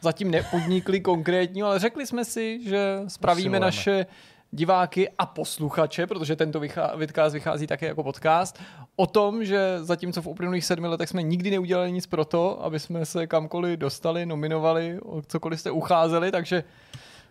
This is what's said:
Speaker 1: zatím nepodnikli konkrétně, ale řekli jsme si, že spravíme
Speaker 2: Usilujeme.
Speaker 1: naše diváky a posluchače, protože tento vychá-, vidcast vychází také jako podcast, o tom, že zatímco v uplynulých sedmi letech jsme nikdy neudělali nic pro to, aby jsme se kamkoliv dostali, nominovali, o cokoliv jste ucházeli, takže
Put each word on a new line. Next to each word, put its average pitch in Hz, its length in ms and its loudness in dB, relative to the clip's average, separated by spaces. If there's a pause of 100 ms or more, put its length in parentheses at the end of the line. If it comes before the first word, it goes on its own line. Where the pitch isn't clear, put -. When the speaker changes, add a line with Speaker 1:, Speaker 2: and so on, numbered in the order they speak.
Speaker 1:
zatím 170 300 0
nepodnikli 180 720 2
konkrétně, 180 600 2
ale 202 160 2
řekli 240 280 -2
jsme 240 180 -4
si, 226 340 -4 (100)
že 196 380 0
spravíme 180 340 2
Speaker 2:
Usilujeme. 190 240 2
Speaker 1:
naše 190 400 2 (460)
diváky 180 640 2
a 180 80 2
posluchače, 156 840 -2
protože 160 280 -2
tento 156 240 0
vychá-, 147 380 -2
vidcast 156 360 2
vychází 151 340 -4
také 156 200 -4
jako 151 160 -4
podcast, 160 560 0 (360)
o 180 120 4
tom, 208 380 2
že 190 360 2
zatímco 175 400 -2
v 170 60 -8
uplynulých 175 380 -2
sedmi 170 220 0
letech 165 220 -2
jsme 185 140 -2
nikdy 180 280 0
neudělali 180 400 2
nic 180 160 -4
pro 156 180 0
to, 175 380 0
aby 156 160 -2
jsme 165 260 -6
se 165 220 -2
kamkoliv 170 520 0
dostali, 165 460 -2
nominovali, 160 720 0
o 156 220 -8
cokoliv 165 380 -4
jste 165 120 -4
ucházeli, 165 600 2
takže 175 320 0 (680)